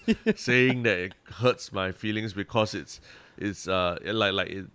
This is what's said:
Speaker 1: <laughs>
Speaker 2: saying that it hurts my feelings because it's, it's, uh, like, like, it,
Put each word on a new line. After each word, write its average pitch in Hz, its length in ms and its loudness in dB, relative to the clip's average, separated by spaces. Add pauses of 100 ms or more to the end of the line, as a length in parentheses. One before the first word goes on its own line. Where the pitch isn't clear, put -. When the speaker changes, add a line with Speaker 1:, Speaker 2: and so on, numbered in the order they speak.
(160)
Speaker 1:
<laughs> - 180 0
Speaker 2:
saying 127 480 2
that 107 160 4
it 92 160 -6 (240)
hurts 120 340 0
my 95 200 -2
feelings 107 420 -4
because 104 400 0
it's, - 260 -10 (380)
it's, 98 300 -6
uh, 90 360 0
like, 104 300 2
like, 92 160 -2
it, 92 240 -8